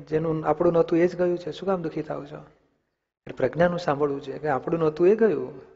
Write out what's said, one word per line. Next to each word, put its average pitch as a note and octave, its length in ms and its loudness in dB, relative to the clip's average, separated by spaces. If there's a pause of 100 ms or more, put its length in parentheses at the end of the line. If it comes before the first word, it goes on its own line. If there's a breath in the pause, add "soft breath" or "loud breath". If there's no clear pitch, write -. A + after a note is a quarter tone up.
જેનું D#3+ 380 -2
આપણું E3 260 4
નહોતું E3 260 4
એ F3 80 6
જ F3 100 -4
ગયું F3 220 0
છે, D#3 140 -10
શું F3 140 -12
કામ F#3+ 160 0
દુઃખી D#3 200 -6
થાવ D3 220 -8
છો?" D3 120 -16
એટલે - 1000 -20
પ્રજ્ઞાનું E3+ 440 2
સાંભળવું C#3+ 420 -2
જોઈએ C3+ 180 -10
કે D3+ 100 -4
"આપણું E3 320 -2
નહોતું D#3+ 280 2
એ A3 80 6
ગયું, D#3 420 0 (180)